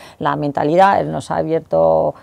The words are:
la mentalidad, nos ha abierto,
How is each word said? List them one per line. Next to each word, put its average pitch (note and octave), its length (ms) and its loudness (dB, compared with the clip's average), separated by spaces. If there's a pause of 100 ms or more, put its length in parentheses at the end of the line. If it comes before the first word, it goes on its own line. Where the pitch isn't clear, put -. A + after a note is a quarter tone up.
(180)
la D3 180 -2
mentalidad, D#3+ 680 2
nos D#3 240 -8
ha - 60 -4
abierto, D#3+ 880 0